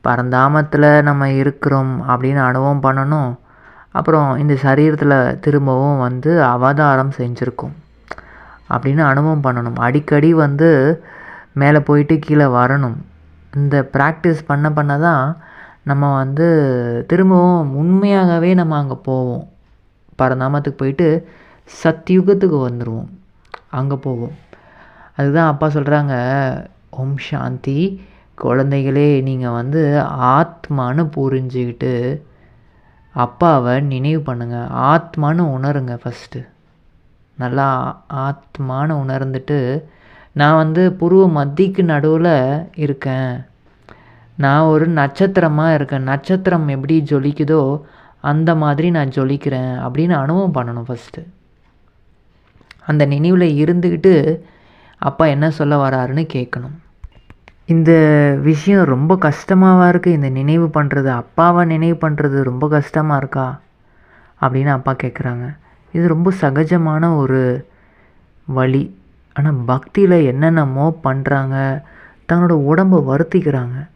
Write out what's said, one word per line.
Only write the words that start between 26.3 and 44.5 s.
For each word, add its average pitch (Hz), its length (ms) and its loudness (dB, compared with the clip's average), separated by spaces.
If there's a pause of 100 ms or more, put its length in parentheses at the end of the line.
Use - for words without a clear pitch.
"ஓம் 135 280 -6
சாந்தி. 139 880 -6 (360)
குழந்தைகளே, 135 800 2
நீங்க 127 300 -4
வந்து 143 580 0
ஆத்மான்னு 139 1080 -2
புரிஞ்சுக்கிட்டு 127 1040 -4 (920)
அப்பாவை 127 680 2
நினைவு 143 420 -2
பண்ணுங்க. 120 520 -8
ஆத்மான்னு 151 840 0
உணருங்க 131 480 -4
ஃபஸ்ட்டு. - 420 -12 (880)
நல்லா 131 680 -4 (120)
ஆத்மான்னு 139 800 -6 (140)
உணர்ந்துட்டு, 131 760 -4 (480)
நான் 147 240 2
வந்து 170 440 2
புருவ 185 300 4
மத்திக்கு 165 540 0
நடுவுல 156 840 0 (100)
இருக்கேன், 131 680 -6 (880)
நான் 139 260 2